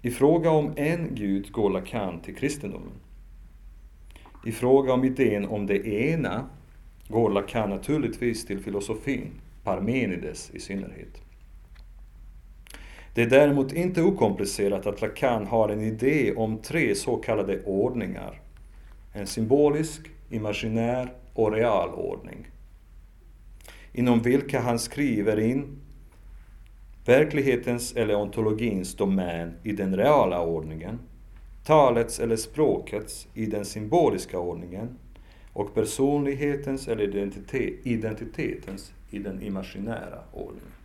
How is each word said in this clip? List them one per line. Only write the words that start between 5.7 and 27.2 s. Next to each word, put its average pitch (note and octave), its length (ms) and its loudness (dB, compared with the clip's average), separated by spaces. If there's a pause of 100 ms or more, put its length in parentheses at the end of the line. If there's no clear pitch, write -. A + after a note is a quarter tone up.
ena B2 640 0 (600)
går A2 220 2
Lacan G2+ 400 0
naturligtvis A#2 760 -2
till G2 120 -4
filosofin, G#2+ 720 -4 (320)
Parmenides G2 880 -2
i - 100 -12
synnerhet. - 600 -10 (1900)
Det A#2 80 2
är A#2 40 4
däremot C#3 460 6
inte F3 300 0
okomplicerat G2+ 840 2
att G2+ 140 -4
Lacan A2 460 0
har A2 220 4
en G#2 120 -2
idé A2 540 2
om A2 240 -2
tre C3+ 360 0
så A#2 220 -2
kallade G2+ 460 -2
ordningar. G2 800 -2 (720)
En G2+ 140 -8
symbolisk, D3 840 2 (200)
imaginär A2+ 840 -2 (220)
och G#2+ 180 2
real G#2+ 380 2
ordning. - 560 -10 (1500)
Inom A#2+ 300 4
vilka C3 380 2
han A#2 180 0
skriver A2 600 0
in C3 400 0 (1300)
verklighetens B2+ 920 4